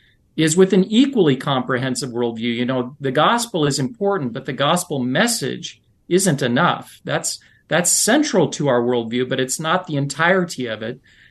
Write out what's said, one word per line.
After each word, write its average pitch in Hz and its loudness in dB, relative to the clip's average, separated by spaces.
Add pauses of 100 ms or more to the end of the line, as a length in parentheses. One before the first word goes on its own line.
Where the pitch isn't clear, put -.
(360)
is 156 2
with 190 6
an 190 6
equally 214 4
comprehensive 131 -2
worldview. 117 -2
You 123 -2
know, 127 -4
the 135 -2
gospel 170 0
is 135 0
important, 127 -2
but 131 -10
the 143 -6
gospel 147 0
message 127 -2 (280)
isn't 175 2
enough. 131 0
That's, - -6 (300)
that's 170 0
central 220 2
to 147 -4
our 120 2
worldview, 123 0
but 131 -2
it's 127 -4
not 165 -2
the 151 -4
entirety 160 0
of 110 -8
it. 120 -8 (300)